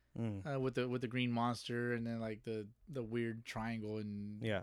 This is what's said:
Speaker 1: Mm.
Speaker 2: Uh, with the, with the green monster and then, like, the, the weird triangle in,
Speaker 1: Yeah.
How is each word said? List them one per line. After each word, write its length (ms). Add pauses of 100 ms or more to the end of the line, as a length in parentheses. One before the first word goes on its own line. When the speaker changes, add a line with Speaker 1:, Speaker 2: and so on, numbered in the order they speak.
(200)
Speaker 1:
Mm. 360
Speaker 2:
Uh, 40
with 160
the, 120
with 140
the 60
green 240
monster 640
and 140
then, 140
like, 240
the, 200 (240)
the 140
weird 420
triangle 520
in, 440
Speaker 1:
Yeah. 220